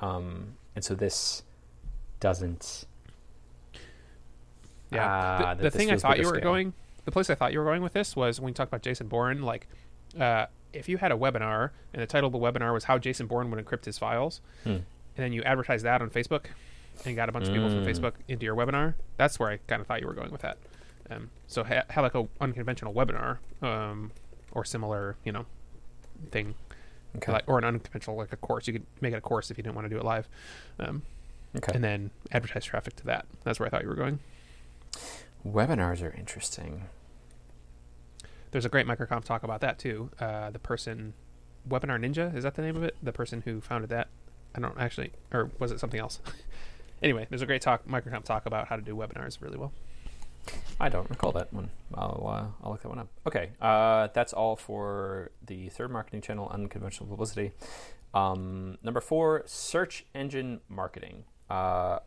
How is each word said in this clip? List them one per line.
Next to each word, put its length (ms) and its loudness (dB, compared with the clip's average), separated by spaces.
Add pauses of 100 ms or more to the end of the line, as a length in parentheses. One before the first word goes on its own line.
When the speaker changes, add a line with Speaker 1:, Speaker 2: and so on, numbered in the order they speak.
Speaker 1:
Um, 560 -4 (200)
and 80 -2
so 100 0
this 500 0 (760)
doesn't, 640 0 (2000)
Speaker 2:
Yeah. 180 4
Speaker 1:
ah, 300 4
Speaker 2:
The, 60 6
Speaker 1:
that 140 4
Speaker 2:
the 60 0
Speaker 1:
this 100 6
Speaker 2:
thing 140 6
I 40 6
Speaker 1:
feels 100 6
Speaker 2:
thought 140 8
Speaker 1:
bigger 60 6
Speaker 2:
you 60 6
were 80 4
Speaker 1:
scale. 60 0 (100)
Speaker 2:
going, 200 2 (320)
the 80 -4
place 180 6
I 40 6
thought 180 4
you 60 2
were 60 2
going 180 4
with 100 -2
this 240 0
was 240 4
when 80 -2
you 60 -2
talk 140 0
about 140 -4
Jason 260 -2
Bourne. 340 2
Like, 260 -2 (500)
uh, 280 6 (260)
if 160 -8
you 100 2
had 140 6
a 40 4
webinar 540 4 (220)
and 100 -2
the 40 -2
title 200 6
of 60 2
the 60 2
webinar 340 4
was 120 2
How 140 8
Jason 280 -2
Bourne 240 0
Would 140 -4
Encrypt 200 -4
His 140 -6
Files, 420 0 (240)
Speaker 1:
Hmm. 60 0
Speaker 2:
and 140 0 (320)
then 160 0
you 100 0
advertised 420 4
that 180 6
on 80 -2
Facebook 360 0 (580)
and 120 -2
got 120 4
a 40 0
bunch 160 0
of 60 4
people 140 4
from 160 4
Speaker 1:
Mm. 40 2
Speaker 2:
Facebook 260 2 (140)
into 160 -2
your 100 2
webinar, 400 4 (220)
that's 220 4
where 120 2
I 80 0
kinda 260 -2
thought 160 -2
you 60 -4
were 80 -4
going 160 -6
with 120 -8
that. 160 -4 (520)
Um, 200 -8 (160)
so 180 -2
ha-, 260 2
have, 140 4
like, 100 4
a 140 2 (120)
unconventional 540 -2
webinar, 440 4 (240)
um, 500 -2 (400)
or 120 0
similar, 600 -2
you 80 -2
know, 120 -4 (880)
thing. 240 0 (600)
Speaker 1:
Okay. 160 0
Speaker 2:
Like, 160 4
or 100 6
an 60 4
unconventional, 520 -2
like, 160 -4
a 40 -4
course. 320 -2
You 60 2
could 120 -6 (140)
make 120 2
it 40 0
a 40 -4
course 300 0
if 80 -10
you 60 -6
didn't 100 -4
wanna 140 -4
do 100 -2
it 60 0
live. 240 2 (500)
Um, 240 -2 (540)
Speaker 1:
Okay. 180 0
Speaker 2:
and 100 2
then 260 0 (220)
advertise 320 0
traffic 320 -4
to 100 -12
that. 200 0 (180)
That's 160 2
where 60 2
I 40 -2
thought 120 2
you 60 -4
were 60 -2
going. 240 0 (1300)
Speaker 1:
Webinars 560 4
are 140 -2
interesting. 720 -8 (1600)
Speaker 2:
There's 140 0
a 40 2
great 180 6
Microconf 380 0
talk 180 0
about 180 -4
that, 180 2
too. 400 -4
Uh, 320 -4
the 80 -8
person, 540 -4 (560)
Webinar 320 2
Ninja, 340 2
is 100 -2
that 100 0
the 80 -2
name 140 0
of 80 -2
it? 180 -2
The 100 -2
person 300 -4
who 180 -4
founded 300 -2
that? 180 0 (460)
I 60 -4
don't 180 -2
actually, 340 -2 (200)
or 260 2
was 140 0
it 80 -4
something 200 0
else? 240 -4
<laughs> 60 -8 (720)
Anyway, 260 6
there's 140 -4
a 40 -2
great 140 4
talk, 260 4
Microconf 380 -2
talk 220 0
about 220 0
how 80 -2
to 40 -2
do 160 -6
webinars 460 -6
really 160 -6
well. 140 -4 (1080)
Speaker 1:
I 80 6
don't 220 2
recall 220 0
that 200 -2
one. 160 -4 (240)
I'll, 340 -2
uh, 200 -2 (180)
I'll 60 -4
look 120 -6
that 60 -8
one 120 -6
up. 80 -10 (180)
Okay, 240 0 (100)
uh, 540 8
that's 180 4
all 240 2
for 760 -4 (140)
the 260 -8
third 200 -6
marketing 320 -6
channel, 260 -4
unconventional 600 -6
publicity. 420 -2 (640)
Um, 680 2
number 200 0
four, 420 6
search 720 -2
engine 540 -2
marketing, 560 -8 (260)
uh, 560 4